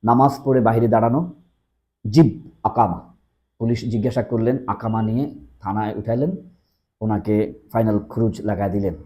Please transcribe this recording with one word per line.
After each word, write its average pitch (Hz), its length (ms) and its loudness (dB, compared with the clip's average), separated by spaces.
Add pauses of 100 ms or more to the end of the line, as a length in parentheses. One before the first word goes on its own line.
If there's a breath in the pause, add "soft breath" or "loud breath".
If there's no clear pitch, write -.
নামাজ 123 280 4 (120)
পড়ে 131 180 2
বাইরে 113 260 2
দাঁড়ানো, 120 460 2 (760)
জিব 135 200 6 (340)
আকামা। 107 360 0 (600)
পুলিশ 117 260 -2
জিজ্ঞাসা 117 380 -2
করলেন, 120 340 0 (100)
আকামা 110 340 -2
নিয়ে 120 340 -2 (240)
থানায় 107 360 -4
উঠাইলেন, 120 360 -2 (720)
ওনাকে 107 520 0 (180)
ফাইনাল 107 280 2
খুরুজ 113 420 -2
লাগায় 101 280 -2
দিলেন 95 240 -2 (120)